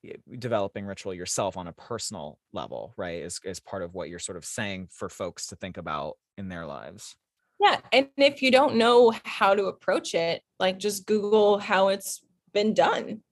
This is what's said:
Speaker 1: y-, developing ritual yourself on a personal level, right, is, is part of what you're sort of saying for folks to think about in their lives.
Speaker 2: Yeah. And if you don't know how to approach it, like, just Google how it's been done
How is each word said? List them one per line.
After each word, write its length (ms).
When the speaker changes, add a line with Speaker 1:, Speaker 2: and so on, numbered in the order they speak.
Speaker 1:
y-, 120
developing 480
ritual 280
yourself 440
on 100
a 60
personal 680
level, 440
right, 240
is, 220
is 160
part 240
of 100
what 160
you're 100
sort 180
of 80
saying 460
for 180
folks 380
to 80
think 220
about 400
in 120
their 160
lives. 500
Speaker 2:
Yeah. 200
And 260
if 240
you 80
don't 260
know 380
how 300
to 100
approach 500
it, 260
like, 200
just 260
Google 540
how 300
it's 340
been 200
done 480